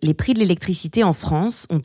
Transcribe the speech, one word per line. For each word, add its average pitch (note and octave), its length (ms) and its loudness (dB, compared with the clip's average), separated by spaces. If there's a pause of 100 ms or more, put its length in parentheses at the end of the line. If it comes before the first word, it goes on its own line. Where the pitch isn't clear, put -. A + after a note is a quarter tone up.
les D#3 100 2
prix A#3+ 220 0
de A3 40 -2
l'électricité F#3 640 0
en F3+ 100 4
France E3+ 580 -2
ont D#3 140 0